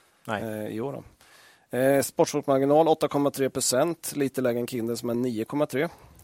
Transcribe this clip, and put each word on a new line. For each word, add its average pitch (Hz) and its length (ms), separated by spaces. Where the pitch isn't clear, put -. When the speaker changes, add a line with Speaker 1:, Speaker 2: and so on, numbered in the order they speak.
Speaker 1:
Nej. 107 160
Speaker 2:
eh, 107 240
i 107 140
år 135 120
då. - 100
Eh, 135 240
sportbokmarginal 143 840
åtta 156 200
komma 143 240
tre 135 180
procent, 139 640
lite 139 260
lägre 120 180
än 120 80
Kindred 117 320
som 123 100
är 117 40
nio 120 320
komma 147 200
tre. 147 220